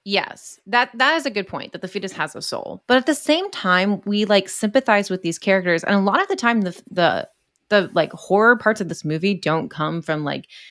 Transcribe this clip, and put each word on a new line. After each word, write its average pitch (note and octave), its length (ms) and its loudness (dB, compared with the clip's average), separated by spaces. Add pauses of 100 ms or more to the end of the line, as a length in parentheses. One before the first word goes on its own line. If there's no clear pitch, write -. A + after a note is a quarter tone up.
Yes. - 600 -6
That, A#3+ 300 2
that C4 220 2
is C#4+ 80 -4
a C#4 60 -2
good G3+ 160 -4
point, - 260 -12
that - 80 -12
the F#3 60 -8
fetus F#3+ 260 -8
has D#3 220 -6
a C3+ 60 -10
soul. - 460 -10
But B3 100 4
at B3+ 80 2
the D#4+ 100 2
same F4+ 360 0
time, F#3 540 0
we, G#3 200 0
like, G3 240 2
sympathize G#3+ 600 0
with F#3 120 -4
these E3 160 -4
characters. F3+ 460 0
And G3+ 120 0
a G3 40 4
lot G3 220 2
of G4+ 80 -2
the G4+ 60 0
time, A#3 260 0
the, F3+ 280 -6
the, E3 400 0 (400)
the, G3+ 240 2
like, E3 200 0
horror G#3+ 440 4
parts G#3+ 240 0
of E3+ 80 -4
this - 160 -10
movie D#3+ 300 0
don't D#3+ 340 -2
come D#3+ 320 -4
from, D#3 220 -4
like, C#3 240 -6 (240)